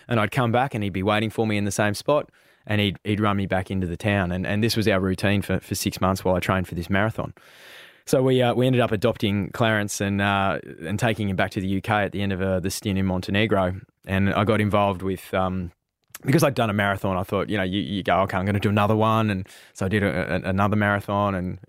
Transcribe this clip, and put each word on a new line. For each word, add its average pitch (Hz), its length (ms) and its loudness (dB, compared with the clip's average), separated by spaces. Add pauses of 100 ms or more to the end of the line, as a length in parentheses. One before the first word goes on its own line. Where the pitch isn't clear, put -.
and 117 100 0
I'd 104 140 0
come 120 180 0
back, 123 240 0
and 107 80 -4
he'd 101 100 -4
be 92 120 -2
waiting 107 260 2
for 113 160 -2
me 107 100 0
in 101 80 -2
the 104 60 -2
same 104 240 0
spot, - 360 -2 (360)
and 104 140 0
he'd, 101 240 0
he'd 104 160 0
run 104 160 2
me 98 100 -2
back 92 240 -2
into 95 160 -2
the 85 100 -4
town, 101 360 0
and, 92 120 -4
and 104 200 0
this 113 120 0
was 107 120 2
our 98 100 4
routine 98 420 2
for, 92 200 -2
for - 160 -6
six - 240 -4
months 95 240 0
while 92 100 2
I 87 60 0
trained 95 260 0
for - 80 -12
this 85 160 -6
marathon. 101 420 -2 (720)
So 135 160 4
we, 131 200 4
uh, 120 120 4
we 123 120 2
ended 127 140 4
up 113 100 2
adopting 104 600 0
Clarence 107 500 0
and, 101 200 0
uh, 98 380 2 (260)
and 98 140 -4
taking 110 300 0
him 95 80 -2
back 95 160 0
to 104 80 -4
the 95 80 -2
U 98 120 0
K - 120 -2
at 104 180 0
the 98 120 -6
end 98 100 -2
of, 92 100 -4
uh, 95 160 0
the 92 120 -4
stint 95 280 -2
in 95 80 2
Montenegro, 95 760 0 (260)
and 98 280 0
I 104 100 2
got 107 160 2
involved 101 420 2
with, 95 300 -6
um, 92 380 -2 (540)
because 135 180 4
I'd 139 120 2
done 113 160 0
a - 20 -2
marathon, 101 440 0
I 90 60 -2
thought, 95 260 -2
you 104 80 -2
know, 98 60 0
you, 95 180 -2
you 90 220 -4
go, 90 200 2
"Okay, 98 140 -2
I'm 92 80 -2
gonna 101 160 0
do 107 80 0
another 104 280 2
one." 110 340 2
And 95 180 -4 (240)
so - 140 -6
I - 20 0
did 104 140 2
a, 87 320 -2
a, 92 160 -2
another 101 260 2
marathon, 101 580 0
and, 90 240 -6 (100)